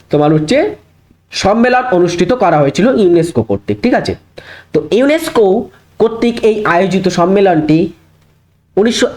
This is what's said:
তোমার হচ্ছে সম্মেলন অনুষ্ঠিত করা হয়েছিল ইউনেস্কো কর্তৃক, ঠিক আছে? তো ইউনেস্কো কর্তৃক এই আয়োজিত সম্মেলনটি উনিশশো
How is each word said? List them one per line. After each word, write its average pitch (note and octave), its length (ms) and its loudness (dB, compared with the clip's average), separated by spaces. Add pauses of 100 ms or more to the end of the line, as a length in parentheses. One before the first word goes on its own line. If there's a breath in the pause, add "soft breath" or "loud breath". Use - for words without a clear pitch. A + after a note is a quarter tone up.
তোমার D3 240 0
হচ্ছে C4 420 0 (560)
সম্মেলন B3 600 0
অনুষ্ঠিত F3 420 0
করা F3 240 2
হয়েছিল F3+ 420 0
ইউনেস্কো E3+ 440 2
কর্তৃক, G2+ 380 -6
ঠিক B3 120 0
আছে? D#3+ 220 -4 (580 loud breath)
তো D#3 180 -2
ইউনেস্কো B3+ 760 0 (300 soft breath)
কর্তৃক A3+ 440 -2
এই G#3+ 220 0
আয়োজিত F3+ 420 0
সম্মেলনটি E3+ 840 2 (840)
উনিশশো A#3 400 0